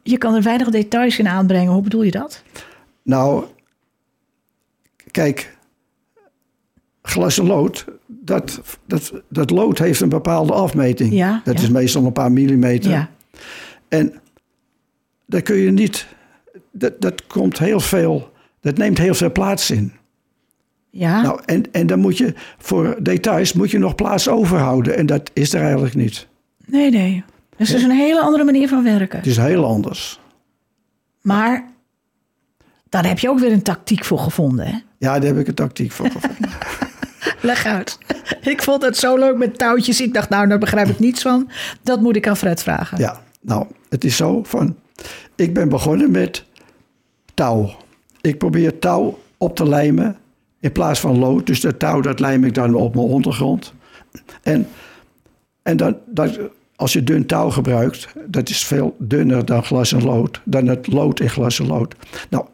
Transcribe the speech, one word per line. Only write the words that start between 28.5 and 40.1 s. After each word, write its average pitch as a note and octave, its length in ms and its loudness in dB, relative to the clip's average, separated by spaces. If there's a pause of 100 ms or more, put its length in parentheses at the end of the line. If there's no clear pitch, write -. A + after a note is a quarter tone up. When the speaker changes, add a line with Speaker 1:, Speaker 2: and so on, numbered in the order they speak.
Speaker 1:
van C4 160 2
werken. G#3 340 2
Speaker 2:
Het - 80 -6
is B2+ 100 2
heel D3+ 280 4
anders. - 560 -4 (1000)
Speaker 1:
Maar A3 440 0 (1200)
daar F3 180 0
heb F3+ 120 0
je B3 100 0
ook C4 100 2
weer B3 140 4
een G#3 100 4
tactiek - 420 -2
voor D#3+ 140 0
gevonden, C#3 480 0
hè? G#3+ 120 -6 (200)
Speaker 2:
Ja, C3+ 200 0
daar C#3+ 100 0
heb C#3+ 100 0
ik D3 100 -2
een - 60 -6
tactiek - 380 -4
voor - 180 -4
gevonden. - 400 -8 (460)
Speaker 1:
<laughs> - 440 -10
Leg A#3+ 260 -2
uit. G#3 320 -6 (420)
Ik C#4+ 220 -4
vond C#4 200 0
het B3+ 140 0
zo B3+ 220 2
leuk C4 180 4
met A#3+ 220 -2
touwtjes. A#3+ 420 2
Ik B3 140 -2